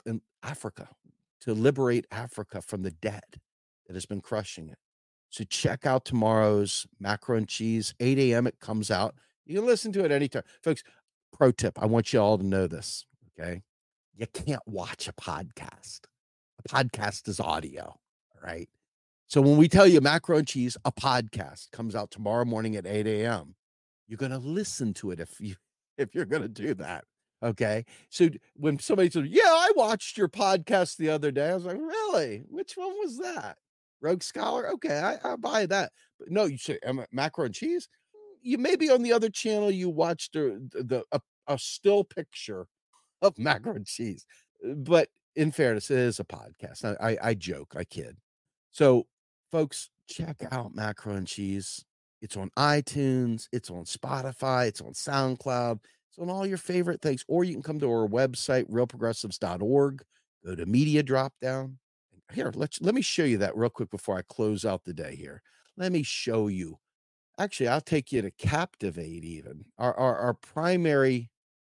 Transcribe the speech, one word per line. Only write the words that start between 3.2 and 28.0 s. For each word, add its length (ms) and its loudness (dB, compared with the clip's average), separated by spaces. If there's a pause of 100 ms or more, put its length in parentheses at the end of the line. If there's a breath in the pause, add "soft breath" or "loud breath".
that 80 -16
has 120 -10
been 140 -8
crushing 480 -8
it. 100 -20 (520)
So 140 -10
check 420 -2
out 180 2
tomorrow's 840 2 (120)
Macro 380 -2
and 120 0
Cheese, 520 -4
eight 180 2
A 160 4
M 140 2
it 100 -8
comes 320 -4
out. 240 0 (300 soft breath)
You 160 -4
can 60 -2
listen 260 2
to 120 0
it 60 2
anytime. 320 0 (200 soft breath)
Folks, 200 0 (500 soft breath)
pro 200 6
tip, 280 -2
I 60 2
want 260 4
you 60 6
all 200 6
to 60 0
know 220 2
this, 400 -8 (320)
okay? 240 -8 (540)
You 100 -6
can't 400 -6
watch 400 -8
a 60 -10
podcast. 880 -12 (640)
A 40 -14
podcast 600 -2
is 100 -4
audio, 440 -4
all 600 -20
right? 260 -10 (600)
So 120 4
when 160 8
we 120 10
tell 180 10
you 140 12
Macro 380 4
and 100 0
Cheese, 360 -4
a 60 0
podcast, 800 -2
comes 240 -8
out 160 -6
tomorrow 340 0
morning 300 -2
at 120 -6
eight 200 -2
A 180 0
M, 300 -4 (540)
you're 100 -14
gonna 200 -4
listen 560 -4
to 180 -8
it 80 -10
if 200 -14
you, 140 -10 (220)
<laughs> 200 -20
if 160 -4
you're 120 -4
gonna 240 -4
do 260 -6
that, 300 -10 (360)
okay? 440 -2 (240 loud breath)